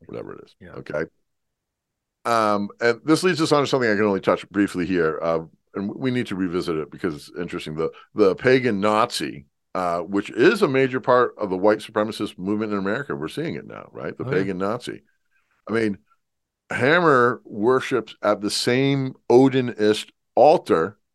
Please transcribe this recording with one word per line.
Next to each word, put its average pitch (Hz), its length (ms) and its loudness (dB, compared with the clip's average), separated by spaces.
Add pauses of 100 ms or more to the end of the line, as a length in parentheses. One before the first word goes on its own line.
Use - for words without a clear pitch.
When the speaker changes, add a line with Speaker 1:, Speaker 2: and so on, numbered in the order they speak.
Speaker 1:
whatever 50 280 -12
it - 100 -20
is, - 160 -20
Speaker 2:
yeah. 90 160 -20
Speaker 1:
okay? 76 280 -6 (1200)
Um, 107 440 0 (120)
and 117 240 2
this 156 180 2
leads 180 180 0
us 151 120 2
on 147 100 2
to 127 40 -2
something 123 240 0
I 104 60 2
can 107 80 2
only 98 160 0
touch - 300 0
briefly 90 360 0
here, 80 360 0
uh, 82 180 0 (340)
and 101 200 -6
we 131 160 -4
need 123 160 -2
to 101 100 -8
revisit 85 400 -4
it 76 140 -8
because 78 240 -6
it's 71 240 -18
interesting. 85 380 -10
The, 80 140 -4 (240)
the 95 200 4
pagan 123 460 2
Nazi, 101 680 -2 (280)
uh, 87 260 -2
which 98 300 -4
is 190 320 2
a 175 60 2
major 131 320 0
part 123 380 2
of 104 100 -4
the 92 80 -2
white 107 220 4
supremacist 110 600 -6
movement 104 340 -4
in 101 60 -2
America, 101 380 -4
we're 73 120 -8
seeing 143 260 -8
it 55 120 -12
now, 52 260 -16
right? 67 240 -10
The - 80 -8
Speaker 2:
Oh, 123 60 -6
yeah. 90 80 0
Speaker 1:
pagan 95 200 -4
Nazi. 98 440 -6 (680)
I 101 40 -6
mean, 110 260 -2 (720)
Hammer 131 760 4
worships 120 800 -2
at 104 180 2
the 101 100 -2
same 135 640 0 (160)
Odinist 123 800 4 (240)
altar, 107 640 4 (160)